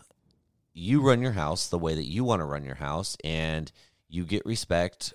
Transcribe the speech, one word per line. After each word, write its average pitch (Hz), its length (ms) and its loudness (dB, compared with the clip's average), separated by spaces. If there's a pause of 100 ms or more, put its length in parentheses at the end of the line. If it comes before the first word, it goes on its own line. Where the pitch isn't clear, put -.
(720)
you 107 280 2
run 127 200 6
your 127 120 0
house 87 340 0
the 87 100 0
way 82 160 2
that 78 120 -2
you 90 180 -2
wanna 104 240 2
run 71 180 -4
your 65 100 -8
house, 76 480 -4
and 80 480 -2 (380)
you 87 160 -4
get 98 200 -2
respect - 680 -2